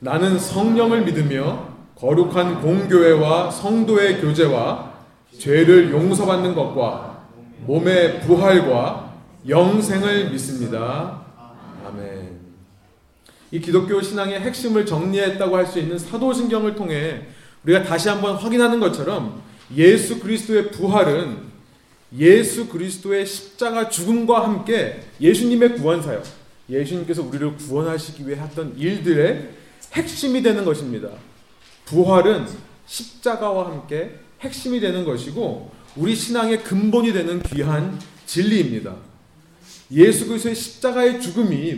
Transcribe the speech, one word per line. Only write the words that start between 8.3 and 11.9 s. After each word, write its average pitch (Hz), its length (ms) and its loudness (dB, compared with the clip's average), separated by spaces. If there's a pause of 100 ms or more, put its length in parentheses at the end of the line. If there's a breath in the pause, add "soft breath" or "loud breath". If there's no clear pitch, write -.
영생을 196 840 2
믿습니다." 131 880 -6 (680)
아멘. 98 500 -14 (1160 soft breath)